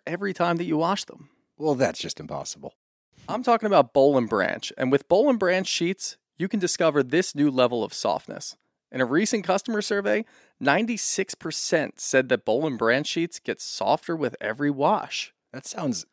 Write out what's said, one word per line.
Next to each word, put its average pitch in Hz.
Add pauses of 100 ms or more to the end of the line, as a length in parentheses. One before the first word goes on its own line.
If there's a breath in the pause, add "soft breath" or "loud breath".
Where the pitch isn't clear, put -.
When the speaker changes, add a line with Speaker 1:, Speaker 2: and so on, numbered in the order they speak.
Speaker 1:
every 185
time 175
that 175
you 160
wash 175
them. - (280)
Speaker 2:
Well, 147
that's 127
just -
impossible. 69 (520)
Speaker 1:
I'm 220
talking 226
about 156
Boll 139
and 117
Branch, -
and 127
with 139
Boll 220
and 240
Branch 185
sheets, - (200)
you 180
can 208
discover 160
this 156
new 143
level 123
of -
softness. - (360)
In 127
a 127
recent 185
customer 196
survey, 208 (340 soft breath)
ninety-six 190
percent -
said 131
that 123
Boll 123
and 135
Branch 120
sheets -
get -
softer 143
with 143
every 127
wash. 147 (200)
Speaker 2:
That 127
sounds, -